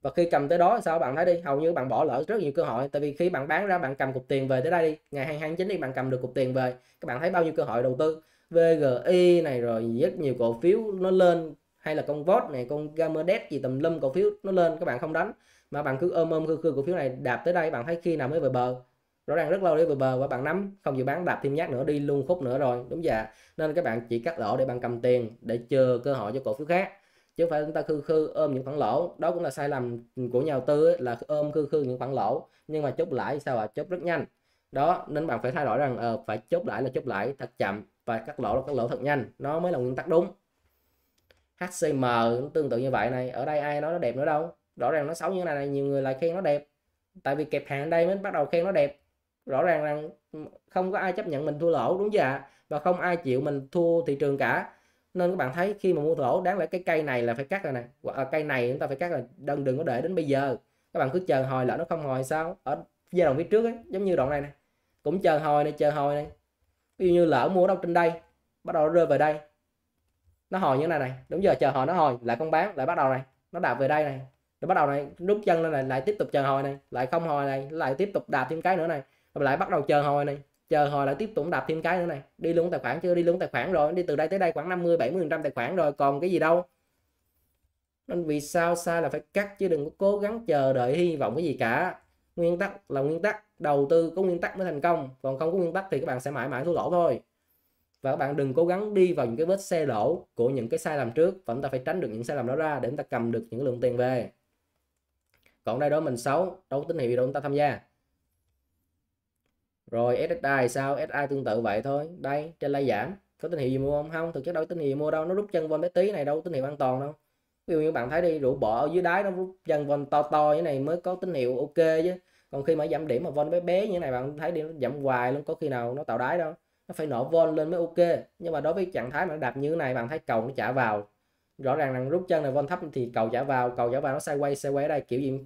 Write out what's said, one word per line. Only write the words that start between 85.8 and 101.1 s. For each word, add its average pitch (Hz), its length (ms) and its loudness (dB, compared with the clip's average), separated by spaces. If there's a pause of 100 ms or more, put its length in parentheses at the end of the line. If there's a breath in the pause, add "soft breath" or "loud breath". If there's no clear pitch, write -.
còn 143 280 2
cái 180 100 0
gì 170 80 2
đâu. 165 260 4 (1400)
Nên 175 180 -4
vì 147 160 0
sao 170 360 0
sai 170 260 -2
là 147 60 -2
phải 151 120 -4 (120)
cắt 202 260 -4
chứ 190 100 0
đừng 147 160 0
có 160 140 -6
cố 202 200 2
gắng 220 280 -4
chờ 139 260 4
đợi 127 240 2
hy 175 200 2
vọng 120 200 -2
cái 170 80 -2
gì 135 160 -2
cả. 139 400 0 (360)
Nguyên 170 220 2
tắc - 320 -6
là 135 100 0
nguyên 156 220 0
tắc, - 380 -4
đầu 143 300 4
tư 165 260 4
có 190 60 0
nguyên 175 180 0
tắc - 160 -6
mới 185 80 -4
thành 151 160 -4
công, 170 280 2 (140)
còn 135 160 -2
không 160 140 0
có 190 60 0
nguyên 170 140 0
tắc 190 180 -4
thì 139 100 0
các 147 60 -4
bạn 127 140 -4
sẽ 143 100 -6
mãi 131 180 -4
mãi 135 160 -4
thua 175 80 0
lỗ 131 180 0
thôi. 165 300 2 (840)
Và 131 80 -2
các 147 60 0
bạn 143 200 -2
đừng 135 180 0
cố 165 120 4
gắng 202 280 -2
đi 185 180 6
vào 143 140 0
những 117 100 -4
cái 160 100 0
vết 196 140 0
xe 160 260 -2
đổ 127 480 0
của 120 160 2
những 120 180 -4
cái 160 100 -2
sai 156 180 -4
lầm 120 160 -2